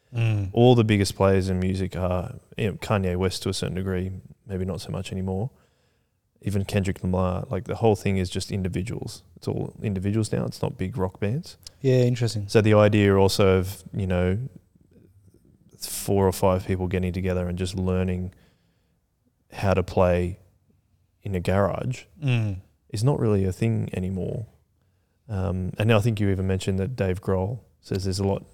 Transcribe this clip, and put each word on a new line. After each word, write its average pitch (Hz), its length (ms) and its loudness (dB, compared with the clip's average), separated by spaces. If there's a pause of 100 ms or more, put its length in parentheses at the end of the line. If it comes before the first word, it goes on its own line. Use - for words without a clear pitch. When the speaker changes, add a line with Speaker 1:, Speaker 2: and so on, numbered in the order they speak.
(160)
Speaker 1:
Mm. 107 380 0
Speaker 2:
All 120 200 8
the 120 100 6
biggest 104 320 4
players 98 340 4
in 92 100 0
music 92 360 -2
are, 90 400 -4 (220)
you 113 120 -2
know, 87 80 -4
Kanye 95 380 -2
West 92 280 -2
to 101 60 -2
a 92 40 -2
certain 87 220 -6
degree, 92 360 -4 (360)
maybe 92 180 -6
not 92 160 -6
so - 80 -12
much 98 220 -8
anymore. 95 400 -4 (920)
Even 98 240 -2
Kendrick 98 380 -2
Lamar, 92 480 -2
like, 95 140 -6
the 107 100 -6
whole 110 200 4
thing 98 220 -2
is 92 120 -2
just - 220 -8
individuals. 92 720 -6 (140)
It's - 120 -14
all - 360 -6
individuals 101 480 -2
now. 120 140 -2
It's - 180 -8
not 98 160 -4
big 92 180 -6
rock 92 220 -4
bands. 123 380 -4 (240)
Speaker 1:
Yeah, 131 160 4
interesting. 117 500 0
Speaker 2:
So 113 140 4
the 107 120 6
idea 104 420 6
also 95 440 6
of, 92 240 -6 (100)
you 98 140 -4
know, 90 320 0 (1400)
four - 480 0
or 95 60 4
five 95 320 2
people 92 220 -2
getting 90 260 -2
together 90 340 -2
and 90 100 -6
just 90 180 -4
learning 92 580 -2 (1200)
how 98 200 0
to 92 80 4
play 90 580 0 (840)
in 98 120 -6
a 90 40 -2
garage 98 640 -2 (180)
Speaker 1:
Mm. 113 360 -2 (320)
Speaker 2:
is 104 140 -6
not 143 160 2
really 104 260 2
a 92 80 0
thing 110 400 -2
anymore. 92 520 -4 (840)
Um, 92 480 -2
and 110 160 4
I 107 60 6
think 107 200 0
you 101 100 2
even 95 180 0
mentioned 95 320 -2
that 95 160 -4
Dave 95 260 -2
Grohl 98 380 -2 (200)
says 95 240 -6
there's 95 160 -2
a 98 60 0
lot 98 180 0 (100)